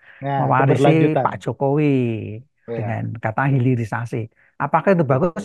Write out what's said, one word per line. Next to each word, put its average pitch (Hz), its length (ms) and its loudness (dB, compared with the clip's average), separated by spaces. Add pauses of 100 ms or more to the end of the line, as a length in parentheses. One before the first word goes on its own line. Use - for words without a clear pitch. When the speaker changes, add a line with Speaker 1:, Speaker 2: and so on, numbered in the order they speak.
(220)
Speaker 1:
Ya, 139 200 -4
Speaker 2:
mewarisi 131 400 4
Speaker 1:
keberlanjutan. 151 440 4
Speaker 2:
Pak - 160 -4
Jokowi 143 440 0 (800)
Speaker 1:
Ya. 117 120 -10
Speaker 2:
dengan 110 240 -4 (220)
kata 113 180 0 (120)
hilirisasi. 120 640 -2 (420)
Apakah 156 360 0
itu 170 120 2
bagus? 139 380 0